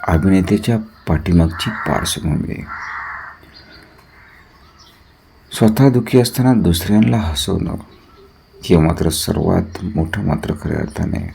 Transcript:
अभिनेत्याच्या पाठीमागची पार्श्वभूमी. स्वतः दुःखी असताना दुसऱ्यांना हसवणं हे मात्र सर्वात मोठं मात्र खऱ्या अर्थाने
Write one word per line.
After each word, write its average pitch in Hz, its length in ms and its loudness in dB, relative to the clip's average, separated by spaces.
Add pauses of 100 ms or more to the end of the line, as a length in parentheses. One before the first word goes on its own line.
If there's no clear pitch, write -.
अभिनेत्याच्या 95 680 2 (300)
पाठीमागची 85 640 2 (160)
पार्श्वभूमी. - 760 -4 (3000)
स्वतः 120 360 4
दुःखी 123 320 4
असताना 123 340 2
दुसऱ्यांना 101 640 2
हसवणं 87 580 -2 (760)
हे - 220 2
मात्र 85 340 2
सर्वात 87 760 -2
मोठं - 400 -4
मात्र - 360 -4
खऱ्या 78 160 -4
अर्थाने 85 560 -6